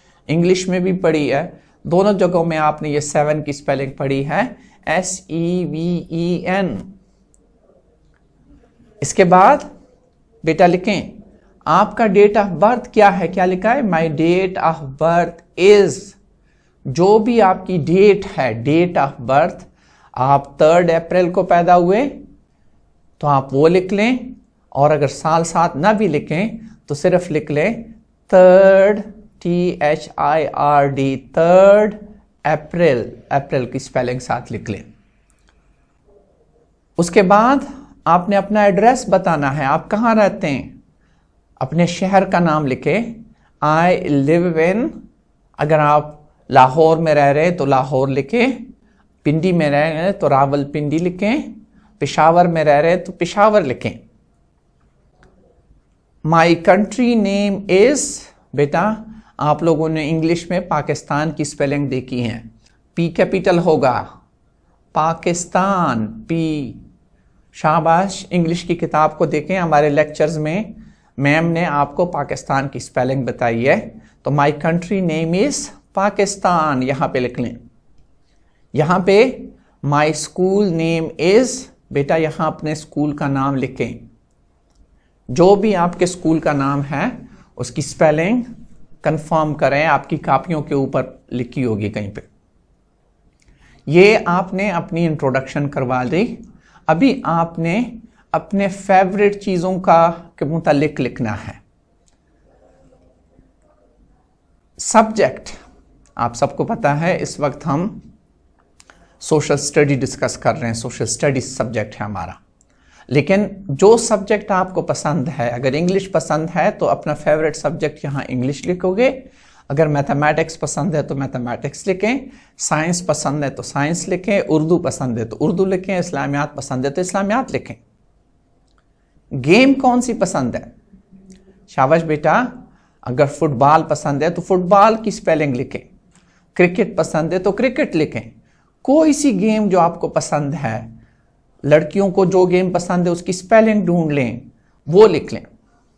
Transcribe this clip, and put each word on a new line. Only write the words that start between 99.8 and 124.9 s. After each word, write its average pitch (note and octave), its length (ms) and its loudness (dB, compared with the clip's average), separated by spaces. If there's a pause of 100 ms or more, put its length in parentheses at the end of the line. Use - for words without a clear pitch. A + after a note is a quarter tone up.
के - 80 -4
मुतालिक D3+ 540 0
लिखना A#2 320 -6
है। - 300 -14 (3250)
सब्जेक्ट G#3+ 680 0 (680)
आप A#2+ 180 -4
सबको C#3+ 280 -4
पता C#3+ 300 -2
है, D#3+ 260 -2
इस - 200 -10
वक्त C#3+ 260 -6
हम E3 360 -4 (1160)
सोशल D3+ 360 0
स्टडी C#3+ 400 0
डिस्कस - 420 -4
कर A#2 180 0
रहे - 100 -8
हैं, A2+ 80 -4
सोशल A#2 320 -8
स्टडीज C3+ 400 -2 (120)
सब्जेक्ट A2 380 -6
है G#2+ 100 -10
हमारा। F#2 340 -10 (680)
लेकिन F#3+ 600 0
जो G3 280 6
सब्जेक्ट G#3 540 -2
आपको F3+ 300 -2
पसंद D3 480 -4
है, C#3+ 200 -4
अगर B2+ 260 -2
इंग्लिश F#3 320 -2
पसंद D#3 420 -4
है F3 220 0
तो - 140 -4
अपना D3 280 -2
फेवरेट D#3 420 0
सब्जेक्ट D3 500 -6
यहाँ C#3 180 -6
इंग्लिश B2+ 420 -6
लिखोगे, F#3 440 0 (600)
अगर D3+ 180 2
मैथमेटिक्स D3+ 680 0
पसंद D3 400 -4
है C#3+ 80 -2
तो D3 120 -8
मैथमेटिक्स C3 720 -8
लिखें, G#3 420 -2 (280)
साइंस D#3+ 440 -2
पसंद D3 420 -4
है C#3 60 -4
तो B2 140 -10
साइंस D3+ 440 -4
लिखें, F#3 340 -2
उर्दू D#3 360 2
पसंद B2+ 420 -4